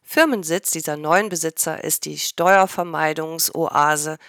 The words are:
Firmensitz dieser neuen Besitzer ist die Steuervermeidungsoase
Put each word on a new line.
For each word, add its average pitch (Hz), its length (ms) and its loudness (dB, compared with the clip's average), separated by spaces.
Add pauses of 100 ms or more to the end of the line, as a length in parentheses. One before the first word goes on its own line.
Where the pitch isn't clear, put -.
Firmensitz 202 720 0
dieser 156 240 -4
neuen 165 320 2
Besitzer 160 560 -4
ist - 220 -4
die 151 120 -10
Steuervermeidungsoase 160 2000 0 (100)